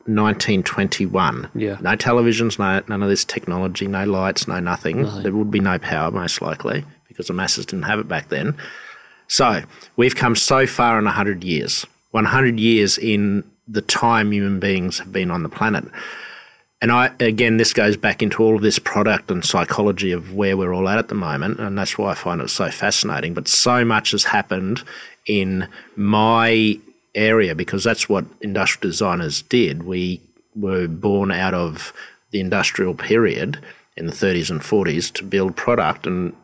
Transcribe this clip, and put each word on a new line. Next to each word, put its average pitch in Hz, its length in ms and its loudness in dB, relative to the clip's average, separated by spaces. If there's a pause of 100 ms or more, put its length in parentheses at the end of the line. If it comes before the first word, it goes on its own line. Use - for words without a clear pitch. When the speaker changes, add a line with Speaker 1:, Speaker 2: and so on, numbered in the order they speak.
Speaker 1:
nineteen 107 560 2
twenty-one. 95 920 -2
Speaker 2:
Yeah. 101 260 -4
Speaker 1:
No 92 160 0
televisions, 117 600 2
no, 98 280 0
none 101 160 -2
of 101 60 2
this 98 160 2
technology, 92 600 -4
no 98 180 -2
lights, 98 420 0
no 92 140 -4
nothing. 90 420 -2
Speaker 2:
Nothing. 101 200 -4
Speaker 1:
There 101 100 -2
would 107 180 0
be 104 100 0
no 92 180 0
power, 80 320 -2
most 87 320 -6
likely, 101 420 -4 (240)
because - 200 -12
the 92 40 -6
masses - 320 -4
didn't 90 200 -8
have 107 140 -2
it 104 100 -6
back 80 200 -6
then. 87 280 -4 (720)
So 113 320 2 (360)
we've 123 180 4
come 117 220 4
so 135 300 4
far 117 340 2
in 104 60 2
a 98 60 2
hundred 98 320 -2
years. 80 400 -2 (280)
One 110 120 2
hundred 123 360 2
years 110 380 4
in 101 440 2 (260)
the 107 140 -2
time 110 500 2
human 98 280 0
beings 92 400 0
have 95 120 -14
been 92 200 -2
on 87 100 -2
the 78 60 -4
planet. 107 360 -2 (960)
And 120 120 2
I, 123 260 4
again, 113 380 4
this 113 160 4
goes 107 240 4
back 107 260 0
into 110 220 2
all 110 100 6
of 101 80 2
this 104 160 4
product 104 520 0
and 90 140 -2
psychology 95 680 0
of 90 220 -6
where 98 220 2
we're 92 180 0
all 92 140 0
at 104 100 2
at 113 100 -2
the 107 80 -6
moment, 85 420 -4
and 101 180 -6
that's 95 220 -4
why 101 140 0
I - 20 -8
find 87 260 -4
it 60 100 -6
so - 200 -4
fascinating. 95 640 -2
But - 140 -6
so 123 360 2
much 110 280 2
has 107 100 0
happened 95 600 -2 (420)
in 95 400 0 (300)
my 110 840 4 (380)
area 107 400 4
because 92 260 -4
that's 113 260 0
what 95 180 0 (160)
industrial 98 500 -2
designers 87 500 -2
did. 85 420 0
We 90 360 -4 (340)
were 95 320 -2
born 98 460 0
out 92 220 0
of 85 380 -4 (380)
the 104 100 -4
industrial 92 540 0
period 104 640 0 (380)
in 82 100 -8
the 82 60 -6
thirties 90 380 0
and 78 120 -4
forties 85 500 0
to - 120 -8
build 95 320 -2
product 98 500 0
and 90 380 -2